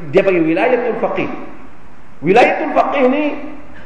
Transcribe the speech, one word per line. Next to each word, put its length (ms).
dia 80
panggil 240
wilayatul 560
faqih. 320
Wilayatul 560
faqih 320
ni 160